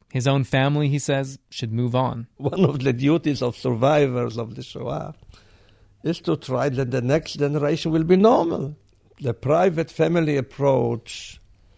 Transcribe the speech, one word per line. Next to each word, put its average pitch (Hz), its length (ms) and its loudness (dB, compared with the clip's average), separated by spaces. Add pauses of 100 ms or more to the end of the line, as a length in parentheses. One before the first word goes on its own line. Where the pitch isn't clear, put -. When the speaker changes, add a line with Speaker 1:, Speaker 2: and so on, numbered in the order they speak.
(100)
Speaker 1:
His 127 160 -2
own 139 160 2
family, 143 460 2
he 143 100 0
says, 135 400 -2 (100)
should 113 220 -8
move 120 240 0
on. 120 400 -2
Speaker 2:
One 170 300 2
of 143 140 0
the 131 120 2
duties 143 500 0
of 123 140 -2
survivors 123 840 0
of 117 180 -8
the 127 80 -12
Shoah - 520 -10 (880)
is 165 180 -2
to 165 140 0
try 127 340 -2
that 131 220 -2
the 127 100 0
next 135 340 0
generation 147 560 -2
will 160 120 2
be 175 140 4
normal. 220 580 2 (460)
The 123 120 -2
private 160 580 2
family 160 440 0
approach 127 1040 -2 (380)